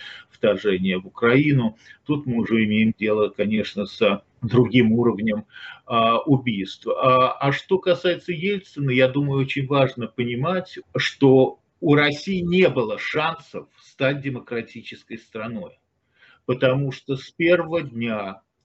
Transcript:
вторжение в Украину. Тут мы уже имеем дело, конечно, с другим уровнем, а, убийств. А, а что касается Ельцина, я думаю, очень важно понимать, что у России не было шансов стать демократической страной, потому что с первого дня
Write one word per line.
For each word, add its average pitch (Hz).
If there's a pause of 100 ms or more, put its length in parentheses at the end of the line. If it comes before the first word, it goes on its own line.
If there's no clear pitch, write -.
(300)
вторжение 95
в 95
Украину. 123 (280)
Тут 147
мы 120
уже 110
имеем 110
дело, 107
конечно, 104
с 101 (200)
другим 117
уровнем, 110 (400)
а, 117
убийств. 117
А, 127
а 139
что 185
касается 175
Ельцина, 170
я 127
думаю, 139
очень 135
важно 127
понимать, 131 (180)
что - (220)
у 147
России 147
не 175
было 120
шансов - (140)
стать 139
демократической 117
страной, 110 (680)
потому 131
что -
с -
первого 170
дня 117 (240)